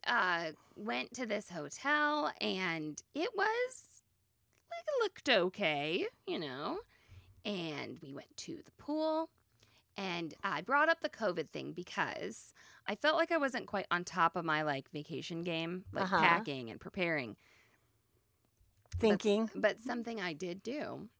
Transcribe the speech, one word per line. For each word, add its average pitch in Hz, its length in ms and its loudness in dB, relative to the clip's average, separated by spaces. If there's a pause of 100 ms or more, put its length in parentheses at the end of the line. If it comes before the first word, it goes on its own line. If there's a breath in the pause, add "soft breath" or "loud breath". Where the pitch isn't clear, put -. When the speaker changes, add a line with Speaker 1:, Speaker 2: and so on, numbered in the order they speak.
Speaker 1:
uh, 180 460 4 (240)
went 240 380 -4
to 240 120 -4
this 214 220 -2
hotel, 294 920 0
and 165 600 -2 (120)
it 370 200 -2
was, 453 720 -2 (680)
like, 679 160 -8
it 539 180 2
looked - 260 -2
okay, 180 760 2 (220)
you 349 100 -4
know. 247 440 -6 (640 soft breath)
And 151 540 -6
we 143 120 -14
went - 260 -14
to - 240 -10
the - 100 -20
pool, 311 580 -2 (680 soft breath)
and 170 380 -4 (100)
I 165 160 -2
brought 285 300 4
up 330 100 2
the 302 100 -2
covid 175 420 -2
thing 139 200 -6
because 175 840 -4 (320 loud breath)
I 202 100 -2
felt 302 200 4
like 330 160 4
I 339 60 4
wasn't 262 300 0
quite 196 220 -2
on 175 140 2
top 175 320 4
of 170 80 0
my, 156 200 2
like, 151 280 0
vacation 160 520 -6
game, 170 500 -2
like, 196 180 0
Speaker 2:
Uh-huh. 180 80 6
Speaker 1:
packing 165 500 4
and - 120 -10
preparing. 151 560 -2 (1500 soft breath)
But - 60 -4
s-, - 20 -2
Speaker 2:
Thinking. 214 560 6
Speaker 1:
but 202 240 2
something 233 400 -4
I 180 140 -2
did 175 280 -6
do 214 460 -6 (120)